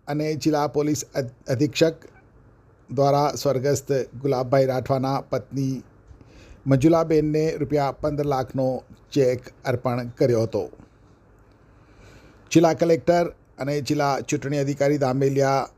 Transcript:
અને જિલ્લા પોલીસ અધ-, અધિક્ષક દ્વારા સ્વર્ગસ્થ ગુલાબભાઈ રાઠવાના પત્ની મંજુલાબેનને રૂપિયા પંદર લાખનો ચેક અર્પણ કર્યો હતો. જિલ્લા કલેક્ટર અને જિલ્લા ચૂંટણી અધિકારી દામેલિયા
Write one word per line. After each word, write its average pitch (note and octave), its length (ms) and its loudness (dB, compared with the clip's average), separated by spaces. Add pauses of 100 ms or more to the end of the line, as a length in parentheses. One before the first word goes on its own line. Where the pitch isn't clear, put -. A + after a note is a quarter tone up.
અને D3+ 260 -2
જિલ્લા D3+ 320 0
પોલીસ D3 380 -2 (100)
અધ-, C#3 380 -6
અધિક્ષક D3+ 400 0 (960)
દ્વારા C#3 440 2
સ્વર્ગસ્થ C3 580 -2
ગુલાબભાઈ C3 760 0
રાઠવાના C3 540 -2
પત્ની C3 640 -6 (840)
મંજુલાબેનને D#3 920 2
રૂપિયા C#3+ 360 -2
પંદર D3 320 -4
લાખનો C3 600 -2 (280)
ચેક C3 280 2 (240)
અર્પણ B2 440 -2
કર્યો A#2+ 340 2
હતો. G#2+ 280 -4 (1800)
જિલ્લા E3 200 6
કલેક્ટર E3+ 540 2 (320)
અને D3 220 -4
જિલ્લા C#3+ 400 0
ચૂંટણી C#3 380 -4
અધિકારી C#3+ 400 0
દામેલિયા C3+ 800 0